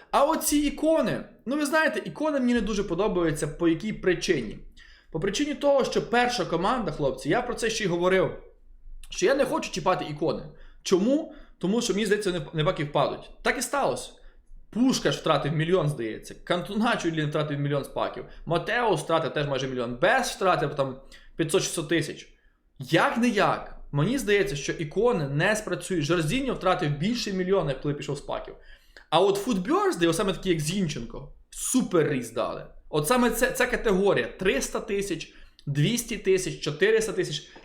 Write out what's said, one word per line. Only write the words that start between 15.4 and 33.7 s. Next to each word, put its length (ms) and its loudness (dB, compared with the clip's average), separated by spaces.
мільйон, 360 2
здається. 540 -6
Кантуна 520 0
чуть 200 -2
ли 60 0
не 80 0
втратив 300 -2
мільйон 240 0
з 40 -10
паків. 380 -4
Матеус 560 0
втратив 320 0
теж 140 0
майже 200 -2
мільйон. 340 -4
Бес 300 4
втратив 440 0
там 200 -2
п'ятсот-шістсот 500 0
тисяч. 400 -2
Як-не-як, 960 2
мені 260 2
здається, 380 2
що 160 -6
ікони 580 0
не 260 2
спрацюють. 500 -4
Жорзіньо 480 0
втратив 360 0
більше 440 -2
мільйона, 400 2
коли 200 -2
пішов 240 -6
з 40 -12
паків. 320 -8
А 100 4
от 280 2
Footbirthday, 600 2
ось 80 0
саме 160 0
такі, 160 -4
як 100 2
Зінченко, 760 -4
супер 600 0
ріст 260 -4
дали. 300 -4
От 180 0
саме 220 4
це, 220 0
ця 140 2
категорія, 640 2